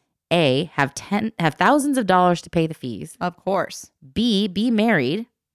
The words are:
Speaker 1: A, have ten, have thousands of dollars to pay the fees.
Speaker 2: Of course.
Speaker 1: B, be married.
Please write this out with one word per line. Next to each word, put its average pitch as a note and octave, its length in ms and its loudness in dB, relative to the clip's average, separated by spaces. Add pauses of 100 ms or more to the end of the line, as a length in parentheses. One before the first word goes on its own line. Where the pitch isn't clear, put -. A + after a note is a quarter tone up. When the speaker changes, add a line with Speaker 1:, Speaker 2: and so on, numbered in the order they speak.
(320)
Speaker 1:
A, D#3+ 440 2
have C#3+ 200 0
ten, G#3+ 420 -4
have E3 180 0
thousands C4+ 420 2
of A3+ 100 -2
dollars F3+ 360 4
to - 60 -18
pay E3 160 0
the D#3+ 80 -6
fees. B2+ 460 -12
Speaker 2:
Of F3 160 -6
course. - 560 -6 (220)
Speaker 1:
B, G#3+ 340 0
be G#3 240 -2
married. G#3 540 0 (300)